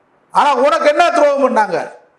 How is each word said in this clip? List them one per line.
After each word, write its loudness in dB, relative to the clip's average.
ஆனா 0
உனக்கு 0
என்ன 2
துரோகம் 0
பண்ணாங்க? -2